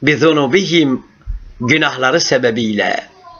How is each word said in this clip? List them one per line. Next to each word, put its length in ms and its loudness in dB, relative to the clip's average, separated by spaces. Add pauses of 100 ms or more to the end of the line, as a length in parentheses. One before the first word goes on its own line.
bizunubihim, 1040 2 (540)
günahları 600 0
sebebiyle 880 -2 (320)